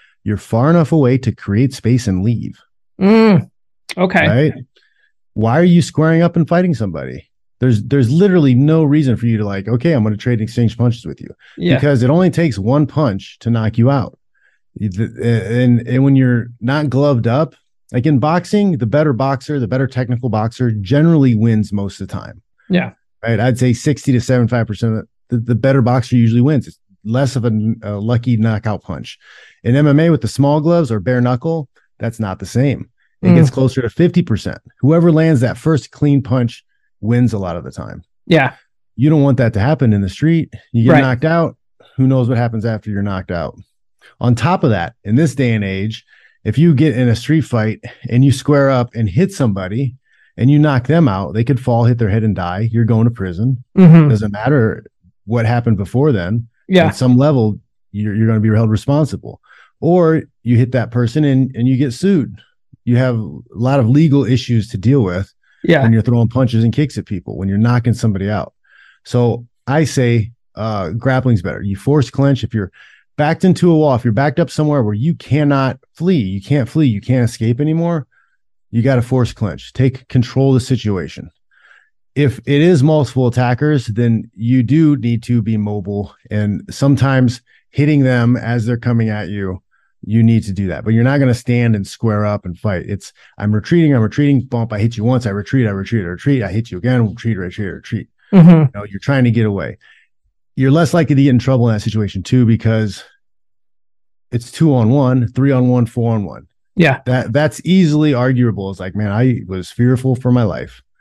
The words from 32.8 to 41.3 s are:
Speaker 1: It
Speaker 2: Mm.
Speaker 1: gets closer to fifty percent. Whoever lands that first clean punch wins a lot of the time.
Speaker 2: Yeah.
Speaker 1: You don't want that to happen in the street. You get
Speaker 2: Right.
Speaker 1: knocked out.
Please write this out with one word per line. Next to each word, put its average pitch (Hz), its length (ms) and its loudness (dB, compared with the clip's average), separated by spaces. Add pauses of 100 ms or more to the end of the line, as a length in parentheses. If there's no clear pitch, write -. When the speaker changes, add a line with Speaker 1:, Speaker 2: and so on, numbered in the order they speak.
Speaker 1:
It - 60 0
Speaker 2:
Mm. 175 80 6
Speaker 1:
gets 156 160 4
closer 131 320 -2
to 113 80 -4
fifty 175 320 2
percent. - 340 -4 (220)
Whoever 165 320 4
lands 156 300 2
that 117 180 -4
first - 320 -2
clean 143 320 0
punch 123 420 -4 (380)
wins 120 300 0
a 104 60 -6
lot 87 180 -8
of 76 60 -12
the 62 80 -14
time. 53 320 -16 (240)
Speaker 2:
Yeah. 143 260 2 (420)
Speaker 1:
You 135 140 2
don't 156 140 4
want 139 140 2
that 113 160 0
to 101 60 -2
happen 131 320 0
in 101 100 0
the 95 80 -4
street. 160 440 -2 (180)
You 117 120 0
get 143 80 4
Speaker 2:
Right. 151 100 6
Speaker 1:
knocked 127 240 -2
out. 165 320 0 (400)